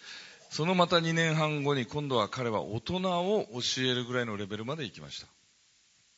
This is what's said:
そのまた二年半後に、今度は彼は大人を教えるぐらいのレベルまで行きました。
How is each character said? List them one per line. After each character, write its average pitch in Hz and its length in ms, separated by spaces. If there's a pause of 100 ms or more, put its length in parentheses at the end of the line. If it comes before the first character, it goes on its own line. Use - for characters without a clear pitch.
(500)
そ 151 160
の 185 80
ま 175 120
た 175 140
二 165 140
年 165 200
半 151 280
後 143 120
に、 123 120
今 147 200
度 131 100
は 104 120
彼 120 220
は 98 120
大 101 180
人 175 180
を 185 560
教 123 280
え 127 120
る 123 100
ぐ 123 100
ら 123 80
い 120 40
の 104 100
レ 101 100
ベ 104 120
ル 110 60
ま 139 120
で 151 80
行 90 100
き 80 60
ま 71 100
し - 100
た。 - 60 (920)